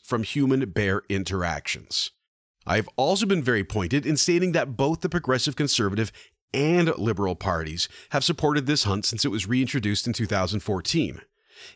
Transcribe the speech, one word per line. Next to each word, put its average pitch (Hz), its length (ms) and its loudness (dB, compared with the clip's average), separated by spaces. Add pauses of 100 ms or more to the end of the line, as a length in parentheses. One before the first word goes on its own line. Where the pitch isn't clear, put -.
from 113 200 -2
human-bear 113 880 0
interactions." 92 1000 -4 (540)
I've 98 300 0
also 185 300 2
been 190 180 2
very 113 220 2
pointed 110 400 0
in 151 100 2
stating 175 380 2
that 131 240 -2
both 151 240 0
the 190 80 -2
Progressive 135 480 0
Conservative 107 560 0 (400)
and 160 440 4
Liberal 98 380 0
parties 82 540 -2 (220)
have 135 120 0
supported 147 440 0
this 143 180 2
hunt 101 180 0
since - 220 -2
it 143 60 0
was 95 160 -4
reintroduced 117 600 0
in 120 60 0
two 110 140 -2
thousand 95 340 0
fourteen. 98 580 -2 (560)